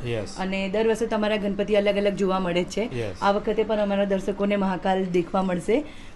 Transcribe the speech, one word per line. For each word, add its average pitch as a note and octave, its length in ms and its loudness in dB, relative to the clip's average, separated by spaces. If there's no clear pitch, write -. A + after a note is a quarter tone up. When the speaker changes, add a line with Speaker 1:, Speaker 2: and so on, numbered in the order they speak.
Speaker 1:
યસ. A2 320 -4
Speaker 2:
અને G3 300 -2
દર A3 200 2
વર્ષે A3 180 2
તમારા G#3+ 300 0
ગણપતિ G3+ 380 0
અલગ G3+ 220 4
અલગ G3+ 180 2
જોવા F#3+ 240 2
મળે F3+ 260 0
જ F3 40 -6
છે. C3+ 300 -4
Speaker 1:
યસ. G#2+ 240 -4
Speaker 2:
આ G3+ 80 4
વખતે G#3 320 0
પણ G#3+ 140 0
અમારા G3+ 280 2
દર્શકોને G3 520 0
મહાકાલ F#3+ 480 0
દેખવા F3+ 380 0
મળશે F#3+ 420 0